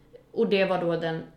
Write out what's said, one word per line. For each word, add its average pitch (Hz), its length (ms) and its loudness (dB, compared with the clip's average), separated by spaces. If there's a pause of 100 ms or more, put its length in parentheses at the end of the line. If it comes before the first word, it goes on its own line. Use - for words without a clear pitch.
(320)
Och 214 180 0
det 190 160 4
var 180 160 0
då 170 140 0
den 165 280 -4 (140)